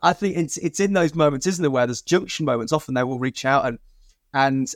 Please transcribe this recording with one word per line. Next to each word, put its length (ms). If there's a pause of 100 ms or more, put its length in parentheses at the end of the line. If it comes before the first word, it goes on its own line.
I 100
think 240
it's, 200
it's 240
in 120
those 220
moments, 320
isn't 180
it, 80
where 140
there's 160
junction 440
moments. 260
Often 220
they 100
will 140
reach 260
out, 220
and, 120 (540)
and, 440